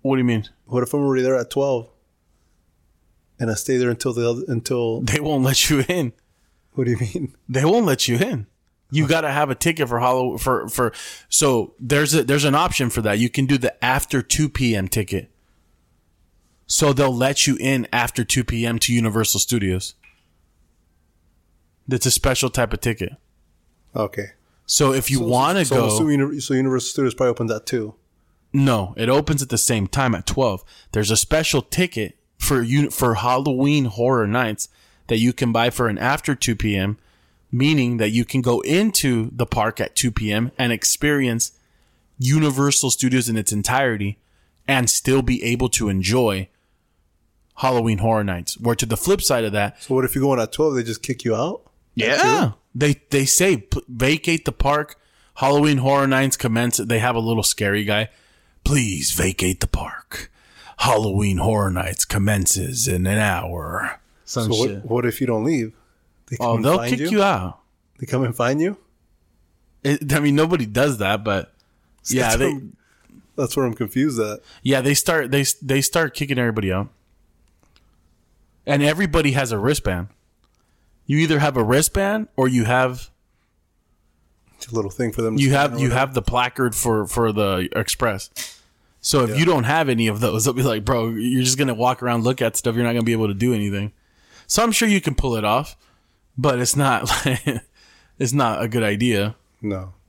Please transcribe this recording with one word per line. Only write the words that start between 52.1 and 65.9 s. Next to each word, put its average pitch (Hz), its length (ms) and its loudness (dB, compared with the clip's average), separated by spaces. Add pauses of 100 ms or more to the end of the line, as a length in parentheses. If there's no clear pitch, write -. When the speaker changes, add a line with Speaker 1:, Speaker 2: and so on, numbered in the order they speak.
Speaker 2:
two? - 20 -14 (220)
Speaker 1:
They, 143 260 0 (100)
they 139 140 2
say, 185 320 2
"P-, - 300 -6
vacate 147 580 0
the 135 60 0
park. 147 480 -2 (360)
Halloween 143 420 4
Horror 135 300 4
Nights 135 300 2
commence." 117 400 0
They 113 220 0
have 120 160 0
a 117 40 0
little 113 240 0
scary 104 400 0
guy. 107 260 0 (540)
"Please 107 480 0
vacate 92 480 -2
the - 80 -2
park. - 640 -8 (480)
Halloween 104 580 2
Horror 101 320 0
Nights 87 340 -4
commences 101 840 -2
in 90 180 0
an 101 140 0
hour." 85 800 -4 (260)
Some 113 260 -4
Speaker 2:
So 110 80 0
what, 123 100 0
Speaker 1:
shit. 101 160 -10
Speaker 2:
what 120 200 -2
if 117 160 -2
you 127 60 0
don't 113 160 0
leave? 123 280 -2 (600)